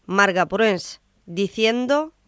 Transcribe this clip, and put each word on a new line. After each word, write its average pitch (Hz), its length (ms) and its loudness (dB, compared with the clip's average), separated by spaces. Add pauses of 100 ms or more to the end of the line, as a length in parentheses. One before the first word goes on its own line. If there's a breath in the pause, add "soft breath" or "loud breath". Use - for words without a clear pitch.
Marga 185 420 2
Proens, 202 540 -2 (240)
diciendo 240 840 0 (160)